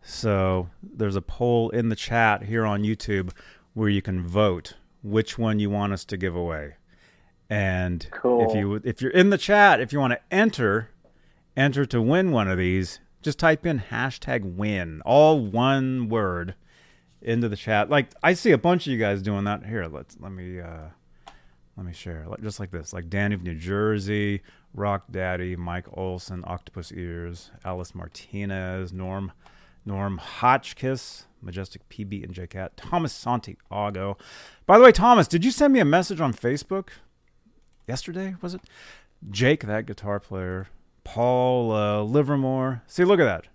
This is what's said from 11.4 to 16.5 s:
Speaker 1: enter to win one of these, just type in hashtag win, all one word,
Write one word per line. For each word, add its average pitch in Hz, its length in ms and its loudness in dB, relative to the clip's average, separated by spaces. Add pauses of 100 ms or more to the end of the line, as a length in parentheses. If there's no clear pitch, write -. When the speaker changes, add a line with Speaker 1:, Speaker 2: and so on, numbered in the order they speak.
Speaker 1:
enter 139 300 2
to 120 160 0
win 170 300 4
one 113 160 2
of 92 100 0
these, 92 420 0 (220)
just - 180 -4
type 160 260 2
in 156 140 0 (120)
hashtag 120 640 -6
win, 92 500 -4
all 151 340 8
one 127 720 0
word, 95 460 -2 (680)